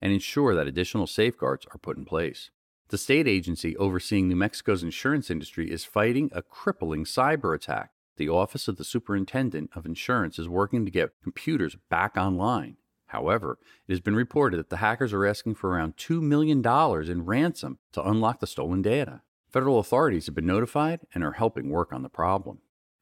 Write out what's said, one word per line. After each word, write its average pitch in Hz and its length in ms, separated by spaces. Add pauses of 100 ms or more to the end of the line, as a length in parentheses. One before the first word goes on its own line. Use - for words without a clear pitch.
and 95 120
ensure 117 420
that 78 100
additional 85 420
safeguards 87 640
are - 60
put - 200
in 67 80
place. 80 440 (380)
The 101 100
state 147 300
agency 85 480
overseeing 95 540
New 90 80
Mexico's 98 440
insurance 131 480
industry 82 400
is 82 140
fighting 120 500
a 87 80
crippling 78 640
cyber 127 500
attack. 65 380 (240)
The 76 140
Office 90 400
of 98 80
the 78 80
Superintendent 101 880
of 80 100
Insurance 85 540
is 82 80
working 101 380
to 95 60
get 87 200 (100)
computers 92 540 (140)
back 87 260
online. 95 640 (300)
However, 78 520 (300)
it - 20
has 92 80
been 104 160
reported 123 420
that 80 120
the 85 80
hackers 110 340
are 101 160
asking 104 280
for 92 160
around 82 260
two 165 240
million 147 400
dollars 117 480
in 87 160
ransom 123 520 (140)
to - 160
unlock 110 320
the - 80
stolen 92 340
data. 120 400 (300)
Federal 131 280
authorities 117 480
have 78 80
been 82 100
notified 135 560 (120)
and 87 120
are - 80
helping 69 360
work 82 220
on 65 120
the 65 60
problem. 90 500 (420)